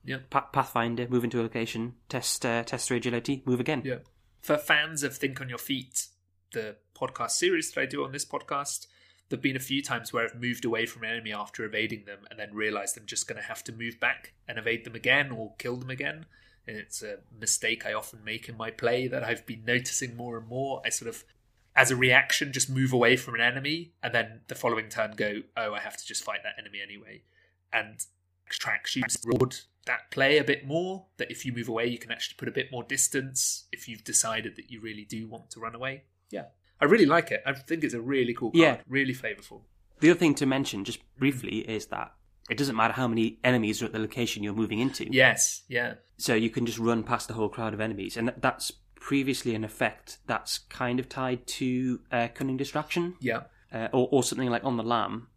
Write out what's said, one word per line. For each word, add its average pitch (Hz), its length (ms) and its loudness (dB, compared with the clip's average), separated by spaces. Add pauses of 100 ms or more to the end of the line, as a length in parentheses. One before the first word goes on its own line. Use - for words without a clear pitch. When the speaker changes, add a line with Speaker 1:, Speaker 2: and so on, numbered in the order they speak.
Speaker 1:
Yeah. 131 120 -6 (120)
Speaker 2:
Pa-, - 240 0
Pathfinder, 120 560 0
move 123 160 4
into 117 160 0
a - 20 2
location, 113 520 -4 (120)
test, - 380 -2
uh, 117 180 2
test - 240 -4
their 123 100 2
agility, 120 480 -2
move 123 140 4
again. 131 240 0
Speaker 1:
Yeah. 131 140 -4 (420)
For 151 180 2
fans 151 460 2
of 131 140 -4
Think 135 240 -4
on 127 80 -8
Your 120 80 -8
Feet, - 500 -6 (460)
the 107 240 -6 (180)
podcast 123 360 -4
series 175 400 0
that 139 100 -4
I 135 40 0
do 143 200 -4
on 131 60 -10
this 143 140 -6
podcast, - 600 -6 (420)
there've 131 120 -4
been 135 140 0
a 131 60 -2
few 139 200 0
times 120 300 -4
where 117 140 2
I've 110 160 -6
moved 123 240 -2
away 113 200 2
from 113 180 -12
an 110 80 -4
enemy 113 200 -6
after 104 320 -8
evading 110 420 -4
them 101 140 -14 (100)
and 107 100 -16
then 104 140 -12
realised 104 440 -2
I'm 110 80 -20
just - 220 -6
gonna 110 160 -10
have - 220 -10
to 120 60 -10
move 117 280 -8
back - 340 -2 (140)
and 113 100 -10
evade 113 260 -2
them 117 120 -12
again 135 360 2
or 113 260 -10
kill 123 200 -4
them 127 120 -10
again. 147 360 -6 (420)
And 113 100 -12
it's - 240 -12
a 104 160 -10 (220)
mistake 113 460 0
I 107 80 -2
often 107 320 -8
make 110 240 -8
in 110 80 -14
my 113 140 -6
play 127 360 0
that 123 160 -2
I've 113 220 -4
been 110 200 -12
noticing 123 520 0
more 120 200 -8
and 110 120 -12
more. 135 360 -4
I 120 40 0
sort - 200 -4
of, - 140 -12 (520)
as 131 160 8
a 131 40 4
reaction, 127 560 4
just 131 180 -2
move 131 220 2
away 120 240 6
from 127 200 -6
an 117 60 0
enemy 139 520 -2 (100)
and 117 100 -4
then 113 340 -2
the 123 80 -12
following 110 340 -2
turn 107 260 -2
go, 104 280 -2 (120)
"Oh, 107 180 -2
I 104 60 -6
have 107 180 -10
to - 80 -14
just - 180 -8
fight 104 200 -6
that 104 160 -8
enemy 101 240 -14
anyway." 107 380 -18 (500)
And 110 320 -4 (460)
track - 360 -6
sheets 131 400 -2
reward 123 300 2 (300)
that - 260 -4
play 139 260 4
a 143 60 6
bit 139 240 0
more, 180 380 -2 (120)
that - 140 -6
if - 140 -10
you 127 80 -4
move 117 160 -6
away, 117 180 0
you 120 100 -2
can 113 140 -12
actually - 260 -6
put 127 100 -6
a 113 40 -4
bit 127 200 -4
more 120 120 -8
distance 135 880 0
if - 160 -12
you've 113 160 -14
decided 110 540 0
that - 120 -20
you 113 100 -14
really 107 260 -12
do 110 220 -10
want 113 240 -16
to - 80 -16
run 113 140 -8
away. 135 300 -8 (260)
Yeah. 98 160 -8 (340)
I 151 60 6
really 190 220 10
like 165 240 6
it. 104 140 0
I 135 80 0
think 156 300 -2
it's 120 120 0
a 113 60 -4
really 123 320 2
cool 113 180 -2
card. 165 100 8
Speaker 2:
Yeah. 139 160 8 (100)
Speaker 1:
Really 131 260 0
flavourful. - 480 -10 (380)
Speaker 2:
The 160 120 10
other 170 80 6
thing 156 160 8
to 143 100 0
mention, 131 400 0
just - 140 -6 (180)
briefly, 131 500 2
Speaker 1:
Mm. - 20 -8
Speaker 2:
is 110 180 -4
that - 260 -6 (360)
it 113 80 0
doesn't 139 180 0
matter 110 180 4
how 127 140 0
many 113 360 2
enemies 113 380 4
are 117 40 0
at 107 80 -4
the 110 60 -2
location 107 440 -2
you're 104 100 -2
moving 107 260 0
into. - 320 0
Speaker 1:
Yes, 127 560 6
yeah. 120 280 -2 (220)
Speaker 2:
So 123 180 2
you 110 160 4
can 120 160 0
just 117 100 -4
run 113 260 2
past 120 240 -2
the 110 60 -8
whole 107 160 0
crowd 113 240 -4
of 104 80 -4
enemies. 104 360 -4
And 117 120 0
th-, - 120 -8
that's - 300 0 (240)
previously 135 600 0
an 110 80 -2
effect - 540 -4 (100)
that's - 320 -2
kind 123 400 -2
of 127 100 -6
tied 127 380 -4
to, 127 540 0 (100)
uh, 120 240 2
Cunning 131 220 -2
Distraction. 151 600 -2
Speaker 1:
Yeah. - 240 0 (300)
Speaker 2:
Uh, 113 200 -4
or, 127 180 4
or 131 120 6
something 123 260 -2
like 120 160 0
On 123 120 0
the 113 60 -2
Lam 113 540 0